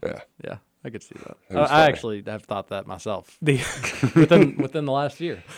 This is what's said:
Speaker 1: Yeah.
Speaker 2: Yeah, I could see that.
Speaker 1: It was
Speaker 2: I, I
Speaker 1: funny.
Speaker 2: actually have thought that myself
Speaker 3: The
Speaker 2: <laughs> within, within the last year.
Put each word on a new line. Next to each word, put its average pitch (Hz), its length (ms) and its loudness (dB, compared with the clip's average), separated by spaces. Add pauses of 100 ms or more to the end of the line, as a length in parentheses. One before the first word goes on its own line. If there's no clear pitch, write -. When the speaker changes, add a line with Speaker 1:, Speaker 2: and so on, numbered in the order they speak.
Speaker 1:
Yeah. - 160 -8 (240)
Speaker 2:
Yeah, 50 140 -12 (280)
I 135 40 -10
could 113 140 -16
see - 120 -20
that. - 220 -18 (120)
Speaker 1:
It 98 60 -10
was 139 140 2
Speaker 2:
I, 139 40 2
I 151 60 4
Speaker 1:
funny. 151 140 6
Speaker 2:
actually 104 340 -8
have 107 160 -12
thought 101 260 -8
that 98 180 -8
myself 95 540 -12
Speaker 3:
The 147 140 2
Speaker 2:
<laughs> - 600 -4
within, 160 420 6
within 147 280 -4
the 139 60 -2
last 143 300 -2
year. 156 220 -8 (140)